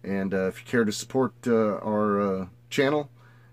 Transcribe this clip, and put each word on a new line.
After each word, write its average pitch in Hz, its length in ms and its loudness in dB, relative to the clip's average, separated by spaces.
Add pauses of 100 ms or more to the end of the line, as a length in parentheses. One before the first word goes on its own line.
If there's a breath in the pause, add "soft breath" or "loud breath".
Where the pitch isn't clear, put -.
and, 98 320 -2
uh, 95 140 0
if - 120 -6
you - 60 -20
care 117 180 2
to 104 80 0
support, 127 400 -2 (140)
uh, 110 320 2
our, 104 420 0
uh, 95 260 -2 (220)
channel 143 420 0 (420 soft breath)